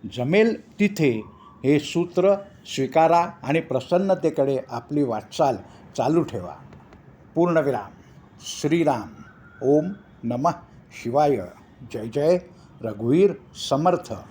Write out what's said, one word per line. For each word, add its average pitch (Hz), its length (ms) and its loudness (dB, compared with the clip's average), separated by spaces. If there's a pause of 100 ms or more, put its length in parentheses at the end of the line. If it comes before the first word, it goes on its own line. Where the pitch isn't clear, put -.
(180)
जमेल 202 640 0
तिथे 156 420 2 (420)
हे 143 160 4
सूत्र 175 560 0 (400)
स्वीकारा 160 540 2 (140)
आणि 143 160 0
प्रसन्नतेकडे 156 1000 0 (100)
आपली 143 340 -4
वाटचाल 120 520 -2 (420)
चालू 151 260 2
ठेवा. 87 320 -8 (800)
पूर्णविराम. 156 560 0 (480)
श्रीराम. 147 680 -2 (520)
ओम 147 240 2 (380)
नमः 123 280 -2 (520)
शिवाय. 139 340 2 (560)
जय 113 140 -8
जय 151 300 2 (460)
रघुवीर 120 480 2 (380)
समर्थ. 170 440 0 (180)